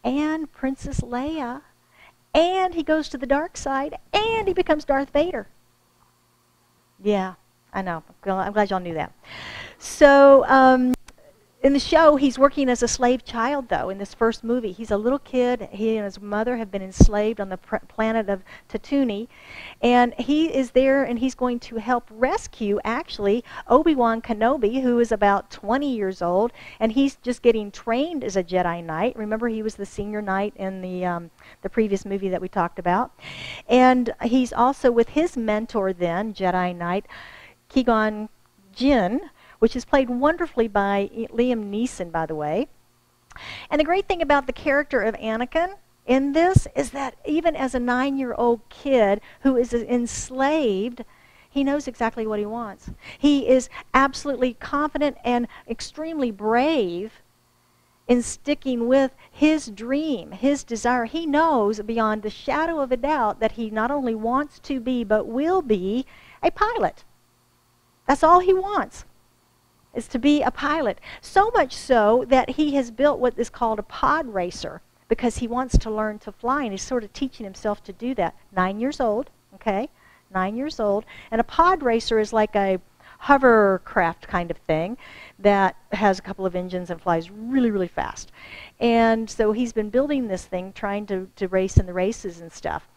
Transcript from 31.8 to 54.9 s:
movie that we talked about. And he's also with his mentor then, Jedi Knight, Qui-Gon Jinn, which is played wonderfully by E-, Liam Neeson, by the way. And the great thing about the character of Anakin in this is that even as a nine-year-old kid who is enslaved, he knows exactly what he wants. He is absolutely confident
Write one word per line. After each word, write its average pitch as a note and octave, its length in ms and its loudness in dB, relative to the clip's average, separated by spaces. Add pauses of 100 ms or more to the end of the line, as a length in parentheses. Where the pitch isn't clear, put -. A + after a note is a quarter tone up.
movie G3 220 -4
that F#3 120 -2
we F#3 80 -8
talked E3+ 300 -2
about. F#3 320 0 (580)
And B3+ 540 4
he's B3 300 2
also B3+ 400 2
with A#3 160 2
his D#4+ 280 0
mentor G#3+ 560 -2
then, F3+ 420 -4
Jedi F3+ 420 -2
Knight, F3 300 -4 (600)
Qui-Gon A3 600 0 (440)
Jinn, B3 500 2 (360)
which - 160 2
is B3 100 -6
played C4+ 240 2
wonderfully C4+ 600 -2
by G3+ 440 0
E-, A3+ 200 -8
Liam A#3 360 -2
Neeson, G3+ 440 -6
by E3 120 -2
the D#3+ 120 -6
way. D#3 320 -4 (1000)
And D4+ 120 0
the D#4 40 4
great F#4 220 0
thing F4 160 -2
about C#4+ 240 2
the B3+ 60 -6
character C#4+ 480 0
of G#3+ 160 -2
Anakin B3 580 -4 (320)
in C4+ 260 2
this F4 440 4
is C#4 140 -4
that C#4 340 -8
even D#4 320 0
as C4 180 -4
a B3+ 60 -2
nine-year-old B3 880 0
kid G#3+ 520 2 (200)
who C4+ 160 2
is A#3+ 180 0
enslaved, A#3+ 1300 -2 (460)
he C#4 140 0
knows C#4 240 -2
exactly A3+ 360 -4
what G#3+ 140 -4
he G#3 80 -4
wants. A3 460 -10 (260)
He C#4+ 300 2
is B3+ 200 4 (240)
absolutely C4 600 0
confident D4 720 -2